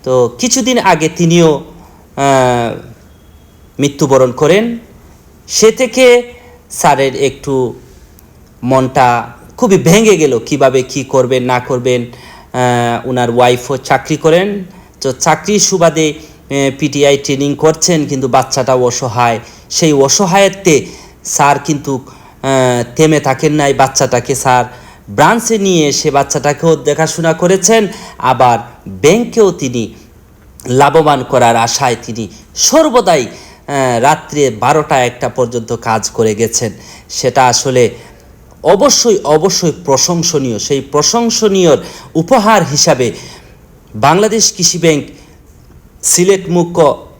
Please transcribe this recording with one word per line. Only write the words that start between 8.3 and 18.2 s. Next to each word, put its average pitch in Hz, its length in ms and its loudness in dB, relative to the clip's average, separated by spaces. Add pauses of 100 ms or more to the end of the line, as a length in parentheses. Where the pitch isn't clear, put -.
মনটা 127 680 2 (260)
খুবই 196 220 2
ভেঙে 196 380 4
গেল, 135 220 0
কিভাবে 131 440 0
কি 127 220 -8
করবেন 127 380 0
না 123 180 -2
করবেন। 123 420 -2
আহ, 120 1040 -4
উনার 123 220 -2
ওয়াইফও 123 460 0
চাকরি - 400 -2
করেন, 185 480 0 (360)
তো 135 120 -4
চাকরির 170 460 -2
সুবাদে, 160 540 0
আহ, - 680 -6
পিটিআই 143 400 2
ট্রেনিং 143 360 -4
করছেন, 156 520 0
কিন্তু 131 220 -4